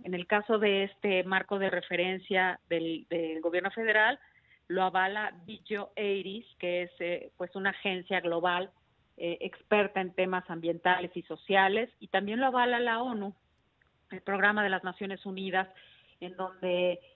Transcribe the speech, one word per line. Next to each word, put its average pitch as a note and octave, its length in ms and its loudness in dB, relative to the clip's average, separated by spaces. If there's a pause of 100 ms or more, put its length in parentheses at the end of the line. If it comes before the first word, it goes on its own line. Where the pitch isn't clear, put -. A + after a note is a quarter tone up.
En F3+ 100 -6
el F3 140 -6
caso G#3+ 320 2
de G3 240 2
este G3 400 0
marco F#3+ 340 0
de G3 120 0
referencia F#3 960 0
del, E3 420 -2
del E3 300 -2
gobierno F3+ 320 0
federal, A3+ 480 2 (480)
lo F#3 160 0
avala F#3+ 500 0 (120)
Vigio G3+ 500 -8
Eiris, G3+ 500 -4 (140)
que F3 240 -2
es, F3 160 -10
eh, F3 380 -4
pues, F3+ 180 -8
una G3 140 -2
agencia F#3 500 -2
global, F3 500 0 (460)
eh, E3+ 240 -4
experta G3+ 640 0
en F3+ 120 -4
temas F#3 360 0
ambientales E3+ 680 0
y F3 60 -6
sociales, G3 680 2 (120)
y G3 80 -16
también G3+ 320 0
lo C4+ 60 4
avala B3 320 2
la A#3 220 0
onu, G#3 320 -4 (800)
el F#3 100 -10
Programa G3+ 400 2
de G3+ 80 2
las F#3+ 140 0
Naciones F#3+ 420 -8
Unidas, F#3+ 440 -2 (500)
en F#3 160 -12
donde, F3+ 640 0 (160)